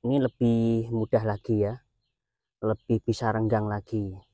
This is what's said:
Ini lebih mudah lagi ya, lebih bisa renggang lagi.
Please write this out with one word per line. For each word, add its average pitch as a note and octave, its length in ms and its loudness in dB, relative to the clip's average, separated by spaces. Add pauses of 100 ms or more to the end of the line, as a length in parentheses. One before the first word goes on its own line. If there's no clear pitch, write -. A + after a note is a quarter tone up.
Ini C3+ 160 2
lebih A2+ 720 2
mudah A2 320 0
lagi G#2 400 0
ya, A2+ 80 -4 (880)
lebih G#2+ 400 -2
bisa A2 320 -2
renggang A2 320 0
lagi. G#2 480 -6 (200)